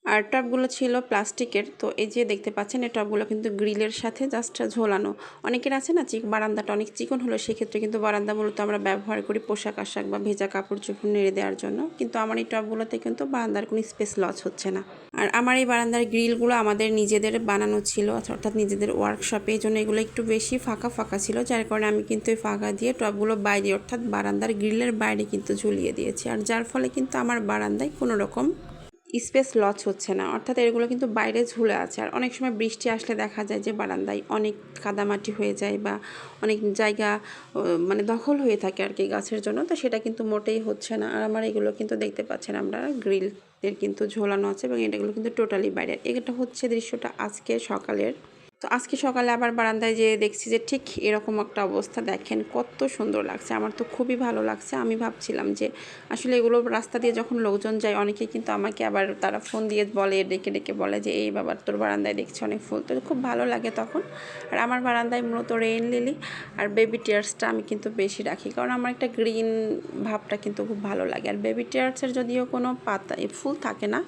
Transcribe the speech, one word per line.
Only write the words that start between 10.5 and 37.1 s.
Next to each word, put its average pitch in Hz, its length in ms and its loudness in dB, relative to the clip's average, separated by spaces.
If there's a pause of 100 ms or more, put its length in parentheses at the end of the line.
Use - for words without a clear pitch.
চোপড় 202 320 -2
নেড়ে 202 200 4
দেওয়ার 196 240 0
জন্য, 208 420 -4
কিন্তু 233 220 -2
আমার 220 180 0
এই 233 60 0
টবগুলোতে 220 540 -2
কিন্তু 233 280 -2
বারান্দার 226 400 0
কোনো 220 160 0
স্পেস 220 360 -4
লস 190 280 -2
হচ্ছে 190 260 -4
না। 190 120 -4 (300)
আর - 160 2
আমার 247 280 4
এই 262 80 6
বারান্দার 240 400 4
গ্রিলগুলো 233 500 4
আমাদের 214 380 4
নিজেদের 214 460 4
বানানো 208 420 2
ছিল, 208 280 2
অর্থাৎ 220 460 -2
নিজেদের 208 360 2
ওয়ার্কশপে, 208 600 0
এই 220 60 2
জন্য 220 220 2
এগুলো 220 220 2
একটু 226 220 -2
বেশি 220 340 0
ফাঁকা 240 320 -2
ফাঁকা 220 280 -4
ছিল, 226 260 0
যার 233 200 2
কারণে 214 220 0
আমি 214 180 2
কিন্তু 214 280 0
এই 220 60 4
ফাঁকা 208 340 -2
দিয়ে 226 220 0
টবগুলো 214 420 0
বাইরে, 202 380 2
অর্থাৎ 220 260 -2
বারান্দার 208 540 0
গ্রিলের 220 380 2
বাইরে 214 320 2
কিন্তু 208 320 -2
ঝুলিয়ে 208 360 2
দিয়েছি। - 380 -2
আর - 80 0
যার 226 260 0
ফলে 254 260 0
কিন্তু 262 280 -2
আমার 240 220 2
বারান্দায় 208 500 0 (100)
কোনো 240 180 2
রকম 233 340 2 (720)
স্পেস 262 320 2
লস 208 320 4
হচ্ছে 196 260 -2
না, 190 180 0
অর্থাৎ 240 260 -2
এগুলো 233 300 4
কিন্তু 254 200 0
বাইরে 220 380 2
ঝুলে 226 280 2
আছে। - 280 -2
আর - 80 0
অনেক 247 260 0
সময় 254 160 0
বৃষ্টি 226 380 0
আসলে 226 260 0
দেখা 214 280 -2
যায় 208 160 -2
যে 214 120 -2
বারান্দায় 202 580 -2
অনেক 214 240 2 (300)
কাদামাটি 202 480 0
হয়ে 208 220 0
যায় 208 240 -2
বা 208 220 -2 (420)
অনেক 214 320 2
জায়গা, 214 460 2 (360)